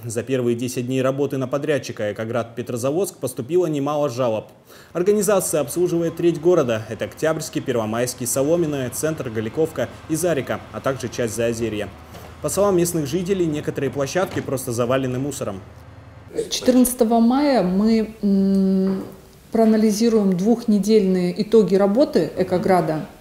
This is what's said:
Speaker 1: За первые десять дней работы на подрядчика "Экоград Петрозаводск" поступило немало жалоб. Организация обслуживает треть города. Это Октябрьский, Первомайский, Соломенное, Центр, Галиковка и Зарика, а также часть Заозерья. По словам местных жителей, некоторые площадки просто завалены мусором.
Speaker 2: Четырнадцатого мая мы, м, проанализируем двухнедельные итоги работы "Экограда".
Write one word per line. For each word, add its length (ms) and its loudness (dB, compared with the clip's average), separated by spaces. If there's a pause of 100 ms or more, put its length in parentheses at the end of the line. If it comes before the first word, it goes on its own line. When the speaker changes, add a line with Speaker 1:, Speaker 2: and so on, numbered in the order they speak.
Speaker 1:
За 160 -4
первые 340 0
десять 300 -4
дней 160 -2
работы 340 0
на 100 -4
подрядчика 680 -4
"Экоград 420 -6
Петрозаводск" 640 -4
поступило 480 -2
немало 420 -2
жалоб. 380 -2 (480)
Организация 680 0
обслуживает 560 -2
треть 240 0
города. 480 2
Это 160 -6
Октябрьский, 560 -4
Первомайский, 680 -2
Соломенное, 640 0
Центр, 400 -4
Галиковка 640 -2 (180)
и 80 -2
Зарика, 440 -2 (120)
а 80 -8
также 300 -4
часть 260 -4
Заозерья. 540 -2 (500)
По 80 -6
словам 300 2
местных 280 0
жителей, 380 -2
некоторые 460 -4
площадки 500 -2
просто 320 -4
завалены 460 0
мусором. 420 -6 (880)
Speaker 2:
Четырнадцатого 680 4
мая 420 4
мы, 580 2
м, 840 2 (480)
проанализируем 840 4
двухнедельные 1080 2
итоги 340 4
работы 600 2
"Экограда". 680 0 (140)